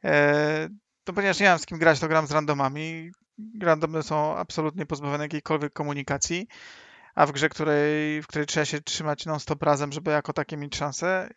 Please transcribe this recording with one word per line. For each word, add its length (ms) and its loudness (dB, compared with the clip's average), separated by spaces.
E, 640 4
to 80 -6
ponieważ 280 0
nie 80 6
mam 100 6
z 80 -8
kim 120 -10
grać, 220 6
to 80 -2
gram 180 4
z 40 -6
randomami. 800 -2
Randomy 400 2
są 340 0
absolutnie 500 -4
pozbawione 380 -4
jakiejkolwiek 480 -4
komunikacji, 760 -4
a 120 6
w 60 -4
grze, 160 2
której, 720 0
w 40 -14
której 200 -4
trzeba 200 0
się 140 -4
trzymać 460 -6
non-stop 360 -4
razem, 300 2
żeby 180 -4
jako 220 0
takie 240 -4
mieć 200 -8
szansę 600 -2